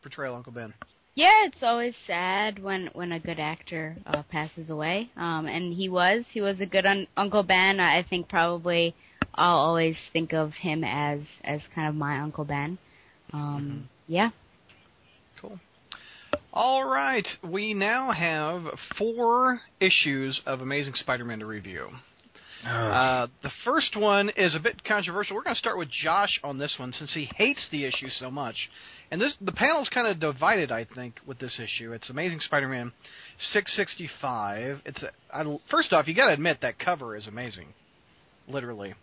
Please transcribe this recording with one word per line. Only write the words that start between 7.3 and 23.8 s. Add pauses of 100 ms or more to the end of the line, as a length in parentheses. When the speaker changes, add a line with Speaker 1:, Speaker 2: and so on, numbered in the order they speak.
Speaker 2:
Ben.
I,
I
think
probably (400)
I'll
always (160)
think
of
him
as, (240)
as (140)
kind
of
my
Uncle
Ben. (540)
Um, (200)
Speaker 1:
Mm-hmm.
Speaker 2:
yeah. (1080)
Speaker 1:
Cool. (920)
All
right, (180)
we
now
have (340)
four (200)
issues
of
Amazing
Spider-Man
to
review. (800)
Speaker 3:
Ugh.
Speaker 1:
Uh, (160)
the (140)
first